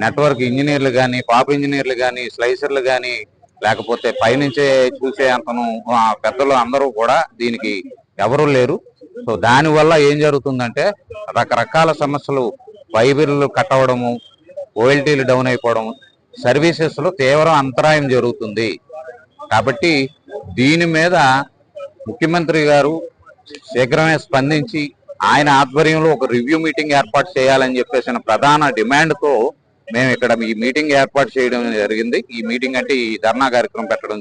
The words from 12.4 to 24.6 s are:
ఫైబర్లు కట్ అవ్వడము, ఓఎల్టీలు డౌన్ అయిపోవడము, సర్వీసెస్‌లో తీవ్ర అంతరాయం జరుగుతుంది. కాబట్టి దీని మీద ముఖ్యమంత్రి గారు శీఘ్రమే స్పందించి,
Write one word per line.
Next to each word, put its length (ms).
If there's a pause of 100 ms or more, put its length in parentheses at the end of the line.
ఫైబర్లు 540 (100)
కట్ 180
అవ్వడము, 360 (680)
ఓఎల్టీలు 480
డౌన్ 220
అయిపోవడము, 400 (520)
సర్వీసెస్‌లో 680 (120)
తీవ్ర 260 (140)
అంతరాయం 520
జరుగుతుంది. 560 (840)
కాబట్టి 420 (680)
దీని 260 (100)
మీద 200 (920)
ముఖ్యమంత్రి 540 (100)
గారు 220 (760)
శీఘ్రమే 560
స్పందించి, 560 (500)